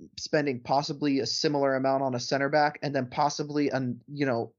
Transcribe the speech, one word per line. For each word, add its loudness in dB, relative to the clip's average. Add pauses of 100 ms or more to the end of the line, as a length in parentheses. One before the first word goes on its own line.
(180)
spending 0
possibly 0
a 0
similar 2
amount 2
on -2
a -2
center 0
back 2
and -4
then 0
possibly 0
an-, -2
you -4
know, -2